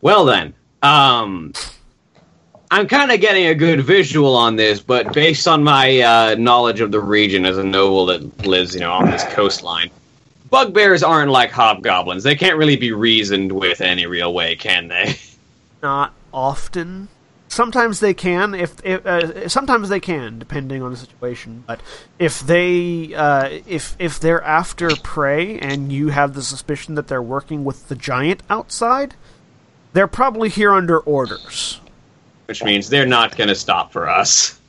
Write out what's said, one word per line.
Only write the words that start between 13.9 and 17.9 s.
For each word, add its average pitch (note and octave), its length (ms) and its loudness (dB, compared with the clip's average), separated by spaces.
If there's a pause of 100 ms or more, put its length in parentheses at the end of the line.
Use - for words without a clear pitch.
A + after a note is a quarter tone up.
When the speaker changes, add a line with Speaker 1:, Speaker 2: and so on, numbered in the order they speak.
Speaker 1:
real F2 280 -4
way, E2+ 220 -2
can F2 320 -4
they? F2 280 -4 (340)
<laughs> - 320 -20
Speaker 2:
Not C#3+ 300 -4 (200)
often. E3+ 760 -6 (420)
Sometimes A#3 500 0